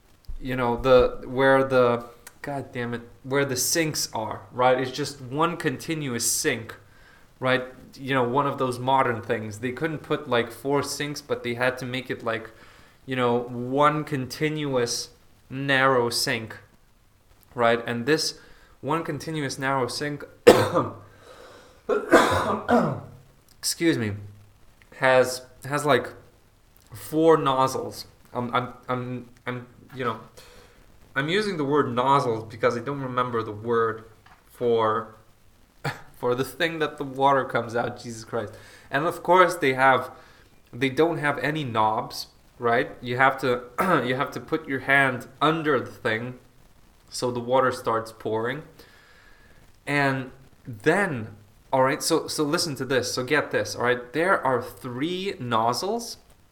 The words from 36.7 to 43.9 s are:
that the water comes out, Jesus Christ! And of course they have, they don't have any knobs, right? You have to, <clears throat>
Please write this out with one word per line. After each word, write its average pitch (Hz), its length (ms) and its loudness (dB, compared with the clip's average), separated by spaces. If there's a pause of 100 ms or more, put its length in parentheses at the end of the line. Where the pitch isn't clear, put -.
that 147 180 -4
the 143 60 -8
water 135 400 2
comes 113 320 -4
out, 120 260 -4
Jesus 113 220 -14
Christ! 107 300 -6 (380)
And 143 140 0
of 170 180 -4
course 175 320 6
they 135 180 2
have, 131 380 4 (600)
they 127 180 -2
don't 156 280 2
have 143 220 -2
any 151 240 -2
knobs, 113 640 0 (320)
right? 120 320 2 (100)
You 120 160 -4
have 135 220 4
to, 123 240 0 (160)
<clears throat> 165 260 2